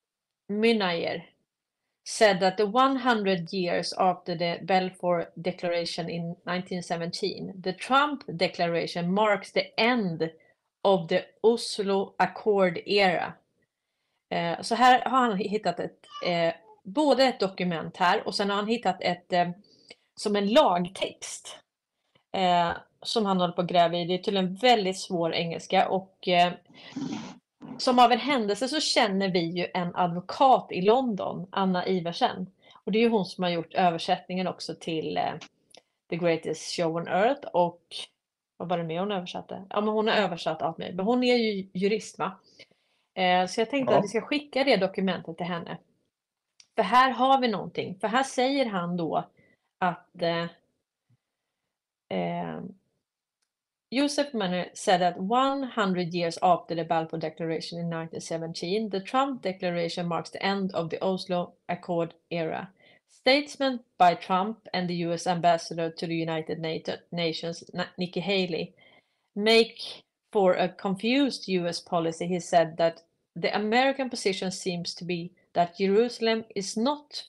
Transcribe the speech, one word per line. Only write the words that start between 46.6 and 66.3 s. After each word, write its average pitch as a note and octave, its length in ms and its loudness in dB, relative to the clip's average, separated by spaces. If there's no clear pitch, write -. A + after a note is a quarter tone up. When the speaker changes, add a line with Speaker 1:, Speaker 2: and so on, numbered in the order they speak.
Speaker 1:
För A3 60 2
här B3 280 6
har B3+ 300 4
vi B3 80 2
någonting. E3+ 520 -6
För G#3+ 80 -2
här A#3+ 140 2
säger C4 440 0
han F3+ 300 -4
då E3+ 280 -2
att, F3 440 -4
eh, E3+ 240 0
eh, E3+ 420 -4
Joseph C#4+ 440 0
Manner F3+ 400 -2
said F3+ 260 4
that F3 180 2
one C4 440 0
hundred F#3+ 500 -2
years E3+ 300 -2
after E3+ 320 4
the E3 100 -2
Balfour E3 340 -2
Declaration E3 600 -6
in E3+ 100 -6
nineteen E3 320 -6
seventeen, E3+ 720 -4
the F#3+ 100 -4
Trump C4 400 -2
Declaration F3 640 -4
marks E3 220 -4
the - 160 -8
end G3 280 -2
of E3 180 -4
the - 120 -6
Oslo F3+ 520 -2
Accord E3+ 420 -4
era. E3 400 -6
Statement C4+ 720 0
by F3+ 180 6
Trump F#3+ 600 -2
and F3+ 140 -2
the F3 80 -4
U E3+ 160 -2
S E3+ 140 -6
ambassador E3+ 640 0
to E3+ 160 -8
the E3 80 -4
United E3 440 -4